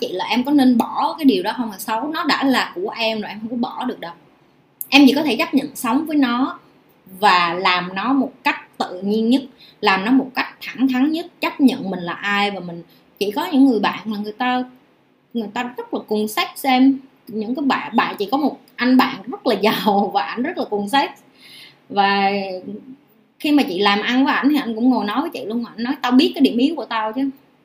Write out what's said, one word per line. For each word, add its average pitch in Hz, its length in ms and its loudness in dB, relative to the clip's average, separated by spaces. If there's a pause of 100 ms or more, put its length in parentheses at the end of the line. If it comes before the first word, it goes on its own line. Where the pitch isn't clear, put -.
chị - 120 -4
là 180 120 -6
em 240 200 -2
có 285 80 -2
nên 254 260 6
bỏ 302 400 -2
cái 320 60 -4
điều 208 180 4
đó 214 140 0
không 226 140 -6
là 190 80 -12
xấu, 240 300 -4
nó 330 160 -6
đã - 200 0
là 233 300 0
của 185 160 -6
em 220 300 -4
rồi, 180 80 -8
em 202 120 -14
không 220 100 -10
có 247 60 -6
bỏ - 280 -4
được 220 160 -6
đâu. 170 120 -12 (760)
Em 285 180 8
chỉ 240 80 6
có 302 80 0
thể 247 140 0
chấp 330 180 -2
nhận - 220 -2
sống 262 300 -2
với 311 100 -4
nó 262 420 0 (640)
và 175 340 4
làm 180 400 0
nó 220 180 -2
một 262 200 0 (120)
cách - 340 -6
tự 180 240 -8
nhiên 220 280 0
nhất, 277 120 2 (380)
làm 196 240 2
nó 240 80 0
một - 220 2
cách - 140 -4 (120)
thẳng - 280 -2
thắn 262 240 2
nhất, 339 140 -4 (140)
chấp 311 200 -4
nhận 190 300 2
mình 180 100 -6
là 170 120 -6
ai. 202 380 -2
Và 190 100 -8
mình 170 220 -12 (360)
chỉ 202 120 -4
có 320 220 -4
những 269 140 6
người 226 140 4
bạn - 320 -4
là 202 60 -6
người 208 140 -8
ta, 254 320 -2 (720)
người 214 200 -4
ta 240 80 -4 (140)
rất - 180 -8
là 233 60 -4
cuồng 214 280 -2
sex 359 200 -4 (140)
em. 262 360 6 (300)
Những 220 260 -6
cái 302 100 -4
bạn, 202 320 -2
bạn 180 220 0
chỉ 196 120 -4
có 269 60 2
một 294 240 -2 (160)
anh 254 200 4
bạn - 260 2
rất - 240 -10
là 233 80 2
<laughs> 190 60 -2
giàu 202 540 2
và 202 80 0
ảnh 190 200 -6
rất 349 160 -4
là 240 60 -4
cuồng 202 240 -4
sex. 294 220 0 (800)
Và 196 440 2 (1080)
khi 294 140 0
mà 277 100 6
chị 190 160 -2
làm 202 220 4
ăn 254 240 2
với 285 100 2
ảnh 202 160 0
thì 302 60 2
ảnh 226 180 -2
cũng 240 160 2
ngồi 214 140 0
nói 214 160 -2
với 330 100 -4
chị 131 140 -8
luôn, 226 200 -4
ảnh 214 180 -12
nói: 247 200 -4
"Tao 247 100 0
biết 330 220 6
cái 320 80 0
điểm 208 140 4
yếu 285 200 2
của 226 80 -8
tao 220 280 -4
chứ, 269 180 -2 (340)